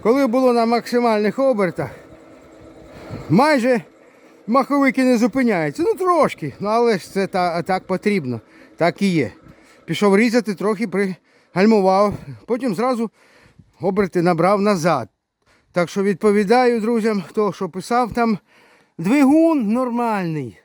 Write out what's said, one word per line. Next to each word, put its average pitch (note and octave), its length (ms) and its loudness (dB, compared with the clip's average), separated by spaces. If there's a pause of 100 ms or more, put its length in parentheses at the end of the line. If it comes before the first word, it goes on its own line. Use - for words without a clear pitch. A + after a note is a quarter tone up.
коли C4 260 2
було B3 260 2
на A#3 120 2
максимальних A3+ 720 0
обертах, G3+ 500 0 (1400)
майже B3 520 2 (640)
маховики C4+ 560 0
не B3+ 140 2
зупиняються. G#3+ 680 0
Ну, A4 120 0
трошки, D#4+ 640 -2
ну, G3 100 -6
але A3+ 280 0
ж - 160 -14
це G3 140 -2
та-, F3 340 -2
так - 260 -4
потрібно, F3 540 -4 (360)
так E3+ 240 -2
і G3 60 0
є. D#3 240 0 (540)
Пішов G3 320 2
різати, A3 380 0
трохи G3+ 320 -4
пригальмував, F#3+ 1300 0 (320)
потім A#3 300 -4
зразу A#3 360 -4 (720)
оберти F#3 400 -2
набрав F3 400 2
назад. E3 480 0 (640)
Так F3 180 -2
що G3+ 140 -4
відповідаю G#3+ 760 2
друзям, A3 460 -2
хто G#3 260 -2
що F#3 160 -8
писав A#3 440 -4
там, A3+ 240 0 (600)
двигун C#4 760 2
нормальний G#3+ 920 -4